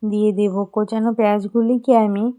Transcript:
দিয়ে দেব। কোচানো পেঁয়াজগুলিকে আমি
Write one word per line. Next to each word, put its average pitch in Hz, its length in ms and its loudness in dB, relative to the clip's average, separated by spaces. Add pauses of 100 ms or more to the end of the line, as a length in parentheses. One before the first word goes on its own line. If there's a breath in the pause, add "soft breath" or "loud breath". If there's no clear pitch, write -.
দিয়ে 208 280 0
দেব। 196 320 -2
কোচানো 220 500 -2
পেঁয়াজগুলিকে 226 840 0
আমি 214 420 0